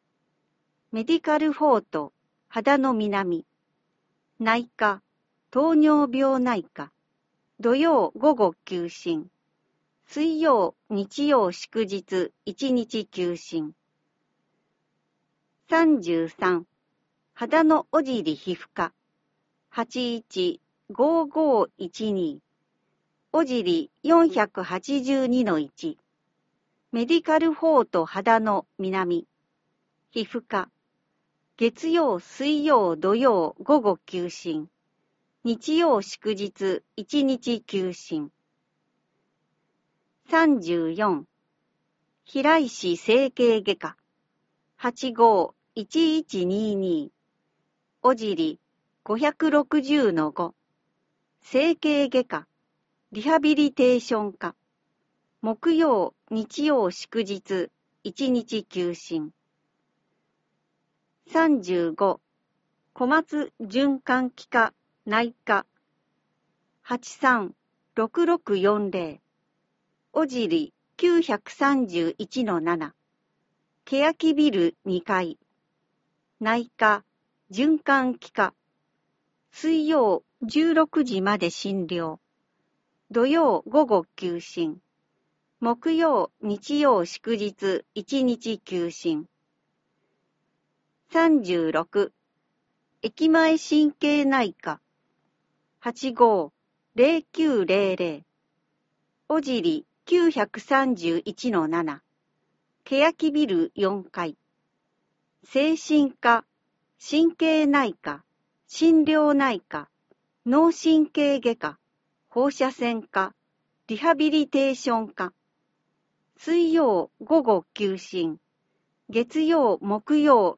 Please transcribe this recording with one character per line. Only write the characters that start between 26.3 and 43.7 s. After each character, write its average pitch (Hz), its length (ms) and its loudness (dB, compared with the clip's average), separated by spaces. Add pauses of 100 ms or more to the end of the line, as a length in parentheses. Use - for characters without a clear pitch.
メ 233 140 -2
デ 330 140 4
ィ - 20 -6
カ 311 180 2
ル 320 140 0
フ 320 140 -2
ォ 311 180 4
ー - 0 -
ト 165 200 -2
秦 220 360 0
野 214 240 -2 (120)
南。 185 480 -2 (840)
皮 226 120 -6
膚 226 220 -10
科。 190 240 -6 (840)
月 233 320 -2
曜、 311 320 2
水 294 460 -4
曜、 208 320 2
土 190 180 0
曜、 226 440 2
午 285 200 2
後 202 260 0
休 180 200 -8
診。 160 420 -8 (800)
日 233 300 -2
曜、 294 240 2
祝 - 320 -6
日、 190 480 -4 (140)
一 277 280 -2
日 247 380 -2
休 185 320 -6
診。 151 380 -10 (2000)
三 320 320 4
十 170 320 -4
四、 180 360 -4 (960)
平 294 340 2
石 190 400 -2
整 254 320 2
形 233 320 2
外 196 140 -2